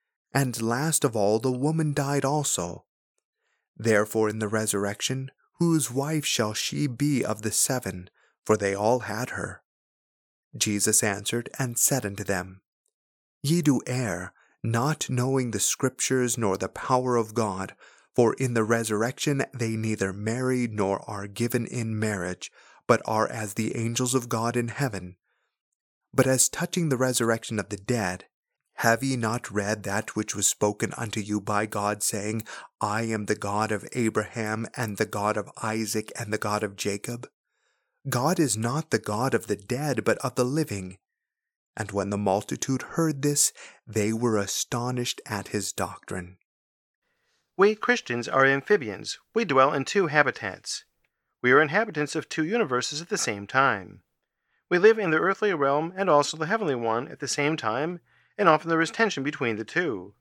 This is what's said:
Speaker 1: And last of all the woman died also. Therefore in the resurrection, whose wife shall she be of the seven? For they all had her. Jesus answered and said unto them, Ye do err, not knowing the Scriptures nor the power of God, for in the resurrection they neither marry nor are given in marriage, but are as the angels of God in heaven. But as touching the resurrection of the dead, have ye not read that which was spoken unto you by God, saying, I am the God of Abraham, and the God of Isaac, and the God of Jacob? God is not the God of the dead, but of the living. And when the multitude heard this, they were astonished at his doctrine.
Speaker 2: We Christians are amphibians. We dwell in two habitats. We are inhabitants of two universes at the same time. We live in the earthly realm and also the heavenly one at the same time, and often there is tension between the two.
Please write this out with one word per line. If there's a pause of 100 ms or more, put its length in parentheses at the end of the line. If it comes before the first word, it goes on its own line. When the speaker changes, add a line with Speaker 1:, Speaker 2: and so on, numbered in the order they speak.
(320)
Speaker 1:
And
last
of
all
the
woman
died
also. (920)
Therefore
in
the
resurrection, (260)
whose
wife
shall
she
be
of
the
seven? (380)
For
they
all
had
her. (920)
Jesus
answered
and
said
unto
them, (840)
Ye
do
err, (300)
not
knowing
the
Scriptures
nor
the
power
of
God, (400)
for
in
the
resurrection (100)
they
neither
marry
nor
are
given
in
marriage, (340)
but
are
as
the
angels
of
God
in
heaven. (1000)
But
as
touching
the
resurrection
of
the
dead, (480)
have
ye
not
read
that
which
was
spoken
unto
you
by
God,
saying, (360)
I
am
the
God
of (100)
Abraham,
and
the
God
of (100)
Isaac,
and
the
God
of
Jacob? (840)
God
is
not
the
God
of
the
dead,
but
of
the
living. (800)
And
when
the
multitude
heard
this, (320)
they
were
astonished
at
his
doctrine. (1200)
Speaker 2:
We
Christians
are
amphibians. (160)
We
dwell
in
two
habitats. (580)
We
are
inhabitants
of
two
universes
at
the
same
time. (680)
We
live
in
the
earthly
realm
and
also
the
heavenly
one
at
the
same
time, (360)
and
often
there
is
tension
between
the
two.